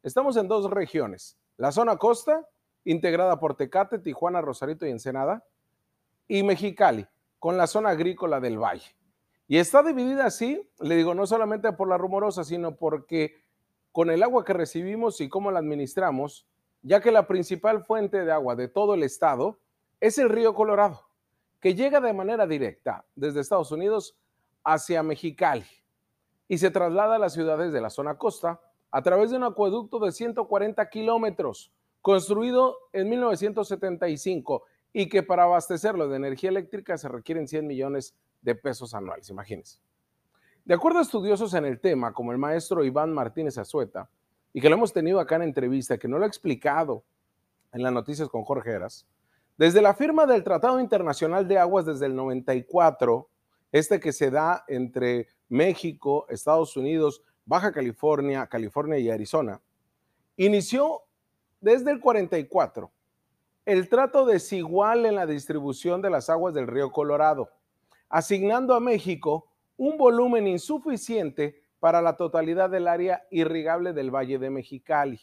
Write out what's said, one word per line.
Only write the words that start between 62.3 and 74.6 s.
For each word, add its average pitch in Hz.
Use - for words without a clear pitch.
y 143
cuatro 117
el 185
trato 262
desigual 202
en 214
la 180
distribución 151
de 196
las 151
aguas 165
del 131
río 131
Colorado, 147
asignando 202
a 233
México 165
un 294
volumen 240
insuficiente 190
para 170
la 170
totalidad 170
del 180
área 175
irrigable 165
del 135
Valle 135
de 131
Mexicali. 135